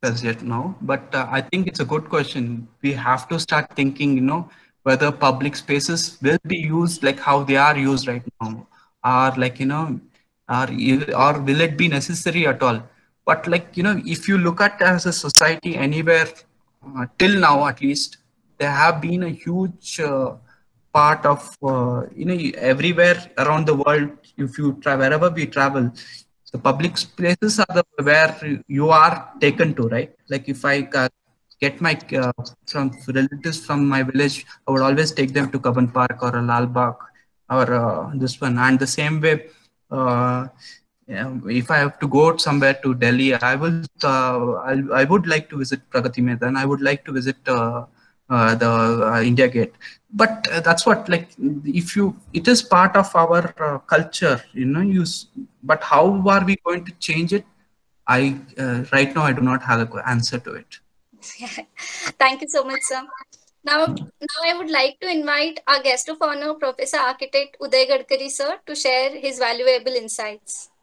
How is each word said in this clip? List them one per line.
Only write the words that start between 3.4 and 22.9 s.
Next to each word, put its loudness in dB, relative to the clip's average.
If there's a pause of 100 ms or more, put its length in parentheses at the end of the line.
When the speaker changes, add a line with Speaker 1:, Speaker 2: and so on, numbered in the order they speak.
Speaker 1:
thinking, 0
you 2
know, 0 (340)
whether 2
public 0
spaces -4
will 2
be -4
used -2
like 0
how 2
they 2
are 4
used 0
right -6 (180)
now, -10 (380)
or, 4
like, -2
you -2
know, -4 (480)
or, 0 (500)
or 4
will 0
it 0
be 2
necessary -2
at 0
all? 2 (420)
But, -2
like, -2
you -2
know, 0
if -6
you 2
look 0
at 0
as 2
a -2
society 0
anywhere, 2 (680)
uh, -6 (120)
till 4
now 4
at -4
least, -4 (420)
there -2
have 2
been -2
a -4
huge, -6
uh, -2 (600)
part 4
of, 0
uh, -2 (140)
you -8
know, 0 (220)
everywhere 4 (220)